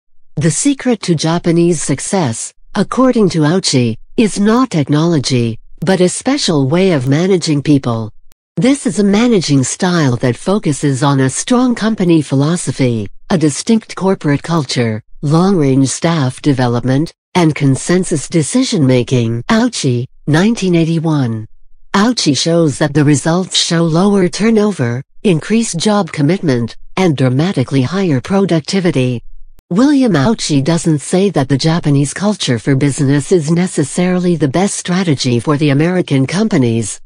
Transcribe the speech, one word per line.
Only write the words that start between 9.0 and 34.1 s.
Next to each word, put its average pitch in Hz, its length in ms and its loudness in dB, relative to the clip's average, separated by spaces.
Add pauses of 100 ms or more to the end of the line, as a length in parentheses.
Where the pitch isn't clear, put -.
managing 202 600 2
style 160 520 0
that 123 200 0
focuses 147 640 -2
on 143 180 2
a 131 100 2
strong 247 440 0
company 190 460 0
philosophy, 135 880 -2 (220)
a 196 80 0
distinct 160 560 0
corporate 180 480 -2
culture, 127 600 -2 (200)
long-range 151 640 2
staff 156 540 -2
development, 131 720 0 (200)
and 160 200 4
consensus 156 720 0
decision-making. 131 1160 0
Auchi, 185 640 0 (200)
nineteen 185 480 2
eighty-one. 151 720 0 (480)
Auchi 196 420 2
shows 165 400 0
that 147 160 0
the 151 120 2
results 160 520 0
show 170 260 0
lower 180 460 2
turnover, 185 760 0 (200)
increased 214 560 0
job 202 340 0
commitment, 143 640 0 (220)
and 175 180 2
dramatically 135 640 0
higher 151 400 0
productivity. 165 1000 0 (500)
William 254 420 2
Auchi 147 500 0
doesn't 165 340 0
say 185 320 0
that 147 180 -2
the 143 80 2
Japanese 147 560 0
culture 185 460 -2
for 139 160 0
business 139 560 0
is 165 220 2
necessarily 180 800 0